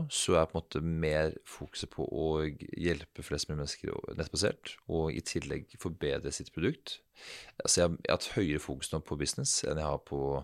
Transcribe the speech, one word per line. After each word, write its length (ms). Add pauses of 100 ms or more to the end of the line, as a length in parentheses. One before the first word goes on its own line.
så 300
er 80
på 80
en 60
måte 200
mer 520 (100)
fokuset 480
på 160
å 200 (520)
hjelpe 420
flest 280
mulig 100
mennesker 320
å-, 240
nettbasert, 600 (100)
og 240
i 80
tillegg 580
forbedre 540
sitt 240
produkt. 460 (580)
Altså, 220
jeg, 180
jeg 100
har 80
hatt 200
høyere 260
fokus 300
nå 100
på 160
business 380 (100)
enn 100
jeg 80
har 220
på, 140 (220)